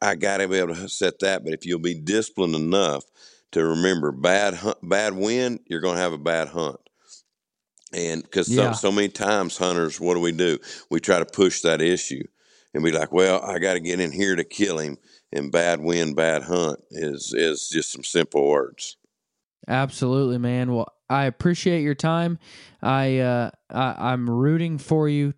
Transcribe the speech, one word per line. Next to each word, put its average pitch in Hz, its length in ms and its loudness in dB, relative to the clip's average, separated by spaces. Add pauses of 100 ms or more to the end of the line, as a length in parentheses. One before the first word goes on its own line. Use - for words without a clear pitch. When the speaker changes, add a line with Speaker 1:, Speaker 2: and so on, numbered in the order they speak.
Speaker 1:
I 101 140 0
gotta 98 320 0
be 95 100 0
able 87 160 0
to 92 160 -10
set - 300 -2
that." 95 240 0
But 80 100 -4
if 80 140 -8
you'll 85 120 -2
be 87 200 -2
disciplined 90 560 0
enough 80 480 0 (500)
to 82 120 2
remember 82 480 2
bad 92 400 2
hu-, 95 280 -4
bad 98 320 0
wind, 117 540 0
you're 82 140 -6
gonna 87 180 0
have 87 140 0
a 78 40 -6
bad 80 320 0
hunt. 78 300 -6 (1120)
And 82 380 -6
'cause 87 180 0
so, 117 140 4
Speaker 2:
Yeah. 117 80 2
Speaker 1:
so 107 220 0
many 101 160 2
times 98 480 -2
hunters, 87 420 0
what 87 140 0
do 87 80 2
we 85 100 2
do? 82 260 2 (320)
We 85 120 0
try 92 180 4
to 82 60 0
push - 360 2
that 80 200 2
issue 82 420 0 (500)
and - 100 -2
be 82 100 4
like, 78 180 0
"Well, 92 320 4
I 92 160 -6
gotta 90 220 0
get 87 180 -2
in 85 140 -2
here 95 240 0
to 82 80 -2
kill 98 320 -2
him." 76 200 -4 (360)
And 71 180 -4
bad 85 300 2
wind, 82 340 0
bad 78 280 0
hunt 82 360 -2 (120)
is, 73 420 -6
is 78 360 -2
just 80 220 -4
some 67 120 -12
simple 73 440 0
words. 71 500 -2 (680)
Speaker 2:
Absolutely, 131 680 0
man. 123 360 -2
Well, 113 180 -4 (180)
I 139 160 0
appreciate 170 560 0
your 147 140 0
time. 170 440 0 (420)
I, 135 380 2
uh, 123 320 0 (180)
I, 123 420 -2
I'm 123 180 -2
rooting 156 480 2
for 151 300 0
you 143 300 0